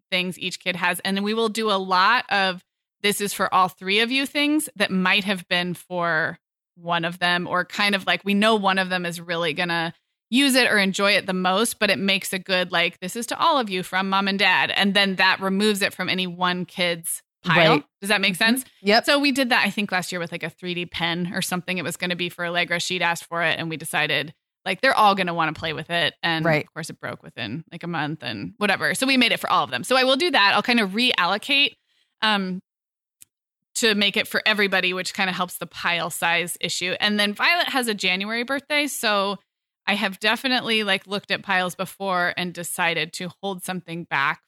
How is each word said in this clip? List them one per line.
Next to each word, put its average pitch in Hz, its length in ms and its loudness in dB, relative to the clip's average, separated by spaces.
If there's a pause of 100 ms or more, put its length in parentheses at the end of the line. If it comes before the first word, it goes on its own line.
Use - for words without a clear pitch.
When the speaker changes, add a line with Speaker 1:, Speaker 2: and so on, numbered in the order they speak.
(100)
Speaker 1:
things 180 280 -2
each 180 220 -8
kid 180 160 -4
has. 180 240 0
And 190 160 -4
then 202 80 -2
we 214 100 -2
will 226 160 0
do 220 200 -2
a 196 60 2
lot 190 540 2
of, 190 340 0 (380)
"This 202 180 0
is 202 140 -4
for - 200 -2
all 185 140 6
three 190 320 -2
of 233 100 0
you" 269 140 0
things 294 520 0
that 196 140 0
might 185 340 2
have 190 220 -4
been 175 280 -2
for 170 640 -4 (360)
one 170 300 -4
of 170 140 -6
them, 175 280 0
or 175 200 0
kind 202 280 0
of, 190 120 -2
like, 180 180 0
we 196 80 0
know 214 220 4
one 190 240 2
of 185 100 0
them 180 160 -2
is 175 160 -6
really 170 320 -2
gonna 170 400 -2 (400)
use 262 220 4
it 247 160 4
or 214 80 4
enjoy 196 340 2
it 185 140 2
the 185 80 -2
most, 185 460 0
but 202 100 2
it 185 80 0
makes 196 340 -2
a 190 60 -2
good, 180 340 -2
like, 175 280 0
"This 185 160 -8
is 233 100 -6
to - 120 -6
all 320 200 4
of 233 100 0
you 180 140 -2
from 190 260 -2
mom 196 200 2
and 196 100 0
dad." 185 320 4
And 196 240 2
then 196 220 2
that 185 240 4
removes 196 420 2
it 175 100 2
from 185 160 -4
any 185 180 0
one 180 380 -2
kid's 175 560 -4 (220)
pile. 160 300 6
Speaker 2:
Right. - 120 2 (160)
Speaker 1:
Does 196 100 -6
that 202 100 2
make 196 140 0
Speaker 2:
Mm-hmm. 226 100 0 (120)
Speaker 1:
sense? 262 80 -6 (180)
Speaker 2:
Yep. 208 240 4
Speaker 1:
So 294 120 4
we 285 140 2
did 262 160 0
that, 233 180 2
I 202 40 0
think, 208 200 -4
last 185 220 -2
year 180 80 -4
with, 165 100 -6
like, 170 140 -8
a 165 60 -6
three 180 240 -8
D 170 120 -6
pen 170 480 -2
or 185 80 -2
something. 180 360 -4
It 156 60 -4
was 170 120 -6
gonna 180 200 -4
be 175 120 -4
for 175 180 -10
Allegra. 175 340 -2
She'd 180 220 -4
asked 170 220 -2
for 170 180 -4
it, 160 160 0
and 165 100 -4
we 160 80 -6
decided, 151 560 -2 (320)
like, 190 180 -6
they're 262 140 4
all 208 180 6
gonna 180 200 -2
wanna 160 200 0
play 160 180 -6
with 151 180 -10
it. 170 320 0
And 165 220 0
Speaker 2:
Right. 156 200 2
Speaker 1:
of - 80 -20
course, 160 180 -10
it - 100 -18
broke - 220 -10
within, 131 500 -8
like, 170 100 -14
a 170 60 -10
month 156 340 -4
and 120 360 -8
whatever. 160 360 0
So 269 120 0
we 269 100 4
made 233 160 4
it 175 80 -2
for - 100 -4
all 170 140 4
of 135 60 -6
them. 123 140 -4
So 254 120 2
I 254 80 4
will 262 120 2
do 339 140 0
that. 202 240 4
I'll 208 80 4
kind 240 180 2
of 190 100 0
reallocate, 240 840 0 (480)
um, 196 380 0 (1160)
to 220 180 2
make 202 220 0
it 156 120 0
for - 160 -2
everybody, 190 480 2
which 185 220 -6
kinda 190 180 0
helps 180 260 -6
the 175 80 -10
pile 170 440 -4
size 170 500 -2
issue. 180 400 -4
And 208 180 2
then 208 140 0
Violet 330 360 2
has 247 200 0
a 214 60 0
January 196 480 -2
birthday. 285 440 -2
So 202 520 0 (480)
I 196 80 0
have 202 260 -4
definitely, 226 640 0
like, 190 220 0
looked 190 240 -6
at 185 120 -2
piles 185 320 0
before 180 600 -2
and 180 160 -4
decided 170 600 -2
to 180 160 -8 (120)
hold 196 220 -6
something 170 400 -8
back 147 440 -2